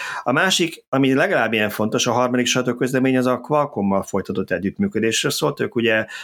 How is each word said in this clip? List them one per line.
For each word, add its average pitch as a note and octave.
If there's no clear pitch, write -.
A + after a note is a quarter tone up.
A C3
másik, F3
ami C3+
legalább C#3
ilyen G#2+
fontos, A2
a A#2+
harmadik B2
sajtóközlemény, B2+
az B2+
a B2+
Qualcomm-mal A2
folytatott F#2+
együttműködésről G2+
szólt. D3
Ők G#2+
ugye, A2